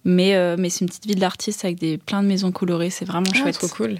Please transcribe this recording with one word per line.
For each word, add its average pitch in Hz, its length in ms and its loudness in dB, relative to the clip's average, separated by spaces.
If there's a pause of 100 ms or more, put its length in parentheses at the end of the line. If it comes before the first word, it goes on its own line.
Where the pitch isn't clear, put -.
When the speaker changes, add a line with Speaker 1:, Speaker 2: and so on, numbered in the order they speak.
Speaker 1:
Mais, 180 300 6
euh, 175 220 2
mais 180 120 0
c'est - 120 -4
une 180 60 0
petite - 200 -8
ville 202 120 0
d'artistes 196 460 -2
avec 175 140 -2
des, 160 180 -2
plein 202 260 -2
de 202 40 4
maisons 190 240 2
colorées, 175 380 0
c'est - 160 -6
vraiment 185 280 0
Speaker 2:
Ah, - 40 2
Speaker 1:
chouette. 277 180 2
Speaker 2:
trop - 120 -2
cool. 214 320 -4